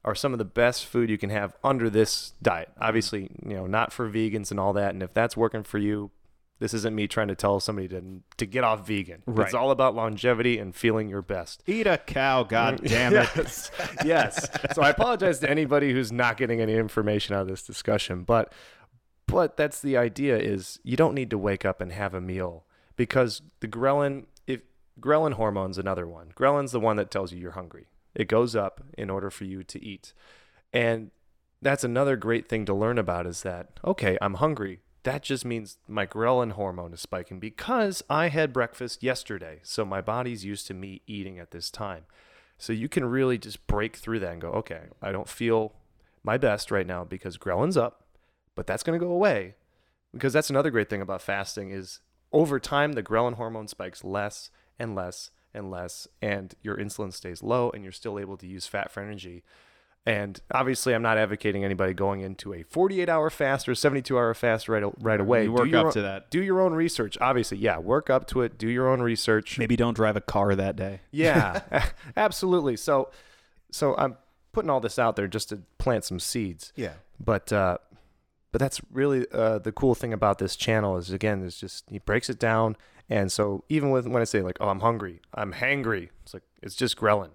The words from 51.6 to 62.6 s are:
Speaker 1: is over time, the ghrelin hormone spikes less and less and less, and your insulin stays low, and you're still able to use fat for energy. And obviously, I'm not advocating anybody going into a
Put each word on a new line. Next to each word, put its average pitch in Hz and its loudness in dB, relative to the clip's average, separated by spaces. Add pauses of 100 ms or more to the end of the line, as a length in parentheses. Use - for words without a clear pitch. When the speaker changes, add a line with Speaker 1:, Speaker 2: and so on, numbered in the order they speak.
Speaker 1:
is 95 -12 (320)
over 151 4
time, 143 0
the 113 -4
ghrelin 117 0
hormone 113 -8
spikes 92 -14
less 101 -6 (280)
and 113 -6
less 90 -8 (220)
and 101 -10
less, 90 -10 (140)
and 101 -4
your 104 -6
insulin 101 -6
stays 90 -12
low, 120 0
and 104 -12
you're 95 -14
still 101 -10
able 98 -10
to 92 -18
use 92 -12
fat - -6
for 101 -12
energy. 92 -14 (600)
And 101 -2 (100)
obviously, 127 0
I'm 113 2
not 113 4
advocating 101 0
anybody 95 0
going 98 0
into 95 -10
a 85 -12